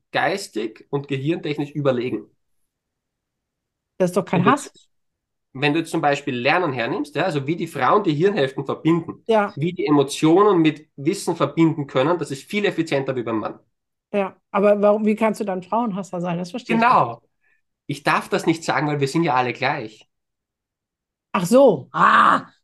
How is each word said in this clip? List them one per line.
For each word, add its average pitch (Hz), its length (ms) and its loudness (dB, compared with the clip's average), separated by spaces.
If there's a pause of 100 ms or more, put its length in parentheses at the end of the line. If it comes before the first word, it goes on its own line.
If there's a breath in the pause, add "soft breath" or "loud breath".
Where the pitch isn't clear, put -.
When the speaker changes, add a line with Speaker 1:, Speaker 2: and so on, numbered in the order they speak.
(100)
Speaker 1:
geistig 170 800 -6
und 143 160 -4
gehirntechnisch 147 640 -4
überlegen. 127 560 -2 (1700)
Speaker 2:
Das 180 120 2
ist 180 60 -2
doch 190 80 0
kein 185 160 0
Speaker 1:
Wenn 175 60 4
du 220 60 6
Speaker 2:
Hass. 294 120 0
Speaker 1:
jetzt, - 240 -20 (640)
wenn 143 200 0
du 156 80 0
jetzt 156 120 -6
zum 170 80 -2
Beispiel 143 340 -2
Lernen 147 380 0
hernimmst, 127 420 -6
ja, 143 100 -2
also 147 220 -4
wie 156 80 -2
die 175 140 -8
Frauen 156 340 2
die 180 120 0
Hirnhälften 151 520 0
verbinden, 160 600 -2
Speaker 2:
Ja. 208 260 0
Speaker 1:
wie 160 180 -4
die 170 140 -6
Emotionen 160 760 4
mit 151 340 0
Wissen 170 400 -4
verbinden 151 500 0
können, 143 320 0
das 143 140 -6
ist 135 100 -12
viel 202 220 -4
effizienter 143 500 -2
wie 123 80 -4
beim 113 160 -4
Mann. - 220 -10 (520)
Speaker 2:
Ja, 190 240 -4 (140)
aber 208 320 4
warum, 208 240 4
wie 214 80 4
kannst 220 260 -2
du 226 40 -4
dann 185 180 -6
Frauenhasser 202 580 -4
sein? 175 180 -4
Das 180 120 -8
verstehe 226 260 -6
ich 226 60 2
Speaker 1:
Genau. 202 280 4 (100)
Speaker 2:
nicht. - 0 - (680)
Speaker 1:
Ich 139 160 -10
darf 180 260 0
das 185 180 -2
nicht 160 180 2
sagen, 143 240 -2
weil 147 120 -2
wir 139 80 0
sind 165 140 0
ja 151 120 0
alle 127 180 0
gleich. 131 560 -6 (1200)
Speaker 2:
Ach 180 140 -2
so. 220 460 6
Ah, - 540 4 (180)